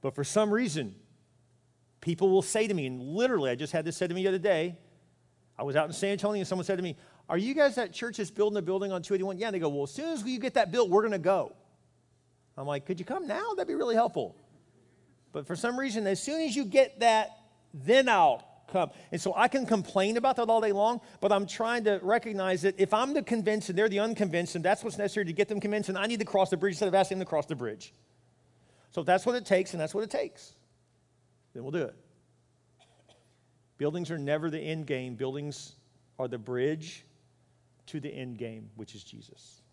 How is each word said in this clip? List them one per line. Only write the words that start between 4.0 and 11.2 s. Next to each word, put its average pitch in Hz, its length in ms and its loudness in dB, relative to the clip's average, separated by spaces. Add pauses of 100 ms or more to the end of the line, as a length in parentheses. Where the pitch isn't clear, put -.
to 170 60 -4
me 185 60 -4
the 185 80 2
other 190 80 0
day, 175 400 2 (800)
I 117 60 -6
was 139 120 -2
out 151 120 2
in 165 60 -10
San 196 180 -2
Antonio 202 300 -2
and 180 60 -6
someone 185 160 -4
said 196 140 -2
to 185 60 -4
me, 170 120 -6 (320)
"Are 170 120 -2
you 233 160 -2
guys 285 200 4
that 220 160 -4
church 233 260 -8
that's 196 140 -4
building 208 260 0
a 202 40 -2
building 190 300 -2
on 180 100 -4
two 196 140 -2
eighty-one?" 190 240 -4
"Yeah." 220 120 -4
They 190 80 -4
go, 160 100 0
"Well, 143 140 -2
as 143 80 -8
soon 311 180 -6
as 285 140 -6
you 247 160 -4
get 247 140 -4
that 208 180 2
built, 233 180 2
we're 196 120 6
gonna 214 160 0
go." 180 360 0 (1000)